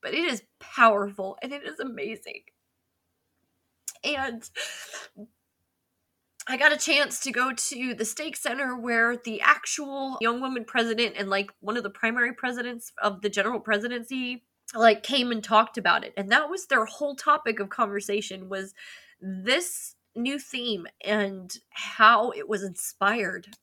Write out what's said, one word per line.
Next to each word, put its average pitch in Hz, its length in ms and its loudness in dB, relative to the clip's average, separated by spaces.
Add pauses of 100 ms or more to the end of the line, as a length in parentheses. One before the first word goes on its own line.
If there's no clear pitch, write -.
but 139 140 -6
it 330 100 0
is 254 160 -2 (180)
powerful 202 840 2
and 262 100 -10
it 285 100 -12
is 311 160 -12
amazing. - 640 -8 (1600)
And 254 460 -4 (2000)
I 254 100 -6
got 294 160 6
a 294 40 0
chance 294 420 2
to 269 120 -6
go 254 220 0
to 247 400 -4
the 233 120 -4
Stake 302 300 -8
Center 254 400 -4
where 233 420 2
the 226 240 -6
actual 277 800 0
Young 233 220 0
Women 254 240 -4
president 233 500 0
and, 196 140 -4
like, 196 300 -2
one 214 180 -4
of 226 60 -4
the 202 80 -6
primary 240 420 0
presidents 240 580 -6 (120)
of 202 180 0
the 208 80 0
general 202 300 0
presidency, 240 840 -4 (280)
like, 220 300 6
came 247 280 0
and 214 120 -2
talked 226 340 4
about - 260 4
it. - 140 -12
And 202 140 -2
that 294 180 6
was 370 160 -6
their 226 200 4
whole 285 300 -4
topic 285 440 2
of 196 100 -4
conversation, 202 800 -2
was 196 240 -6 (480)
this 196 720 -2 (220)
new 262 240 -2
theme 240 480 -6 (160)
and 196 540 -2 (120)
how 226 640 6
it - 160 -8
was 202 160 -2
inspired. 196 840 -2 (160)